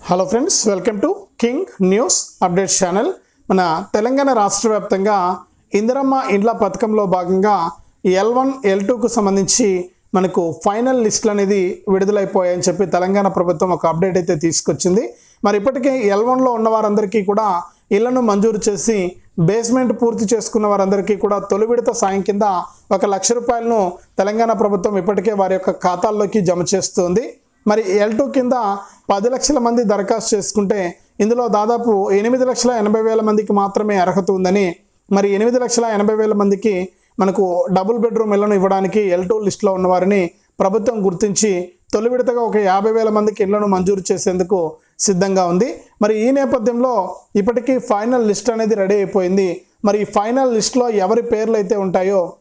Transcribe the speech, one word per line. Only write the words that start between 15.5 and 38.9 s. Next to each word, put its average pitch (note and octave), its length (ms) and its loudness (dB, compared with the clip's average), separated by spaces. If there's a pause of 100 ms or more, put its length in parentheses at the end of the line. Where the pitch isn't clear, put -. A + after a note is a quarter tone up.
ఇప్పటికే C4 340 0 (200)
ఎల్ G#3 160 0
వన్లో B3+ 280 2
ఉన్న A3+ 160 0
వారందరికీ G#3 560 0
కూడా G#3+ 160 0 (520)
ఇళ్లను B3 320 0
మంజూరు G#3 380 2
చేసి G#3 300 -2 (520)
బేస్‌మెంట్ A#3 520 0
పూర్తి A3+ 320 0
చేసుకున్న G#3+ 380 -2
వారందరికీ G3 520 0
కూడా G3+ 140 0 (140)
తొలి G#3+ 180 0
విడత A#3 220 0 (100)
సాయం G3 260 -2
కింద G#3 200 0 (500)
ఒక F#3+ 60 0 (100)
లక్ష F#3 240 -2
రూపాయలను A#3 420 0 (400)
తెలంగాణ A3 320 0 (120)
ప్రభుత్వం G3+ 380 0
ఇప్పటికే G3+ 320 0 (100)
వారి F#3 140 0
యొక్క F#3 140 -2 (140)
ఖాతాల్లోకి G#3 640 0
జమ F3 240 0
చేస్తుంది. F#3 500 0 (460)
మరి G#3+ 120 2 (220)
ఎల్ A3 120 -2
టూ C#4 80 2 (100)
కింద B3+ 220 2 (540)
పది G3+ 240 0
లక్షల C#4 320 0
మంది A#3 240 0
దరఖాస్తు G#3 440 -2
చేసుకుంటే G3+ 440 -2 (460)
ఇందులో A#3 200 0 (100)
దాదాపు A3 380 0 (260)
ఎనిమిది B3 300 2
లక్షల B3 320 0
ఎనభై G#3+ 260 2
వేల A3 220 2
మందికి G#3+ 320 0
మాత్రమే G#3 420 -2
అర్హత F3+ 260 0 (100)
ఉందని, F#3+ 260 2 (520)
మరి G3+ 200 2
ఎనిమిది A#3+ 260 2
లక్షల A#3 240 0 (100)
ఎనభై G#3 240 0
వేల G#3+ 200 2
మందికి G3+ 320 2 (500)
మనకు F#3+ 220 2 (320)
డబుల్ G3+ 280 0
బెడ్‌రూమ్ A3 320 0
ఇళ్లను G#3 220 2
ఇవ్వడానికి F#3+ 440 0 (140)